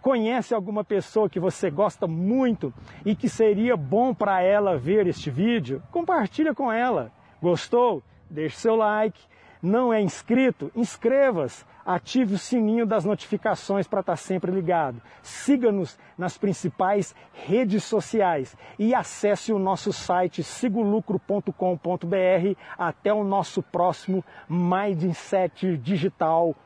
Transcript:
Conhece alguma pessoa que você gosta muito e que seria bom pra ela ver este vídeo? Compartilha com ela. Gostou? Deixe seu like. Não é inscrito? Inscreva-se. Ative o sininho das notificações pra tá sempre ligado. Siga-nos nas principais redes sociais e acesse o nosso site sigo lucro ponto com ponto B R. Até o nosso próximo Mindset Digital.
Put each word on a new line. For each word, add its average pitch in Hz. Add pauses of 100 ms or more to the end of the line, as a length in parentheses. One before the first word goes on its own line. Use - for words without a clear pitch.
Conhece 240
alguma 208
pessoa 208
que 175
você 185
gosta 190
muito 185 (320)
e 202
que -
seria 220
bom 196
pra 196
ela 190
ver 180
este 156
vídeo? 147
Compartilha 320
com 262
ela. 220 (300)
Gostou? 185 (260)
Deixe 156
seu 226
like. 214 (440)
Não 233
é 220
inscrito? 226
Inscreva-se. 233 (180)
Ative 202
o -
sininho 226
das 202
notificações 202
pra 196
tá 175
sempre 180
ligado. 160 (220)
Siga-nos 226 (180)
nas 180
principais 190 (180)
redes 202
sociais 180 (220)
e 220
acesse 208
o 214
nosso 190
site 180
sigo 226
lucro 202
ponto 202
com 185
ponto 170
B 175
R. 185 (200)
Até 175
o 214
nosso 196
próximo 180 (240)
Mindset 180
Digital. 165 (100)